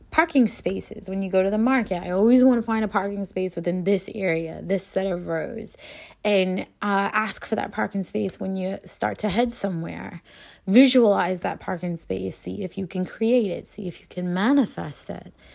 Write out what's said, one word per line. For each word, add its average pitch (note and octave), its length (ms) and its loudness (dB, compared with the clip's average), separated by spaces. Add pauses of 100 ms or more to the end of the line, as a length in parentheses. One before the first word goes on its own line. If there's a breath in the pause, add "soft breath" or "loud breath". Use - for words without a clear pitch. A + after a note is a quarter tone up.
(100)
parking D4 380 2
spaces. - 600 -8
When F#3+ 140 -4
you F#3+ 80 -4
go F#3 120 4
to G3 80 2
the G#3+ 80 0
market, A3+ 440 0
I F3+ 80 -6
always A3+ 320 6
wanna B3 200 6
find A3 220 0
a G#3 40 -2
parking G3+ 360 -2
space F#3 320 -4
within F3 280 -2
this G3 300 2
area, E3 480 -2
this F3+ 220 -2
set F#3+ 220 -2
of F3+ 200 -4
rows. E3 500 -6 (480 loud breath)
And, F#3+ 360 2 (220)
uh, G3+ 300 0
ask G#3+ 320 -2
for - 120 -2
that G#3+ 160 -4
parking G#3 300 -2
space G3 380 -4
when F#3+ 160 -4
you F#3+ 280 -4
start - 340 -4
to A3 100 -2
head A#3 240 0
somewhere. E3+ 680 -6 (440 loud breath)
Visualize G3+ 760 6
that E3 180 -4
parking F3 360 -4
space. F#3 400 -6
See F#3+ 280 -6
if F#3 140 -8
you F#3+ 80 -4
can F#3 180 -4
create A3+ 460 0
it. F3 160 -8
See G3+ 200 -10
if E3+ 140 -10
you - 80 -20
can F3+ 240 -4
manifest F#3+ 800 0
it. - 220 -12 (220 loud breath)